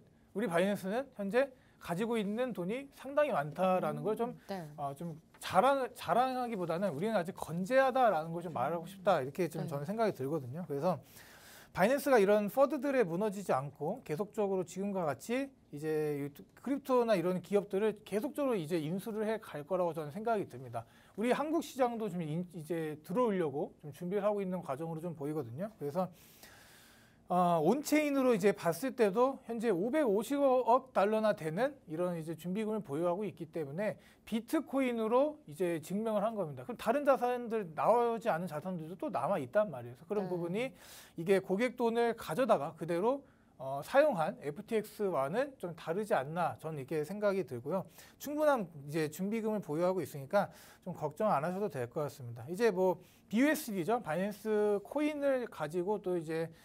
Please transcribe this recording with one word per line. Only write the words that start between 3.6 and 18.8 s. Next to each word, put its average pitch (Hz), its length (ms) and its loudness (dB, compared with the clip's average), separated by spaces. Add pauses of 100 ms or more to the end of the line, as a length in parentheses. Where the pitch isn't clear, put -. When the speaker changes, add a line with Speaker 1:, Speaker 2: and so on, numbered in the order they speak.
Speaker 1:
걸 208 120 0
좀, 226 140 -2
Speaker 2:
음, 156 180 -12
네. 180 200 -8 (100)
Speaker 1:
어, 139 180 -4
좀 165 240 -10 (200)
자랑, 254 560 4
자랑하기보다는 208 960 0
우리는 202 240 0
아직 180 180 0
건재하다라는 196 1000 2
걸 170 100 -4
좀 170 100 -6
말하고 160 320 -2
싶다. - 360 2
이렇게 143 280 -2
좀 160 140 -6
Speaker 2:
네. - 40 -4
Speaker 1:
저는 143 180 -4
생각이 214 280 0
들거든요. 139 540 -4
그래서 143 320 0 (720)
바이낸스가 254 460 4
이런 202 300 6
퍼드들에 269 540 2
무너지지 190 480 -2
않고 147 540 -2
계속적으로 190 580 -2
지금과 190 420 -4
같이 240 460 -2 (200)
이제 151 640 -2
이 - 60 -16 (180)
크립토나 247 540 2
이런 180 260 0
기업들을 202 640 0
계속적으로 254 500 -2
이제 165 240 -2
인수를 202 480 -4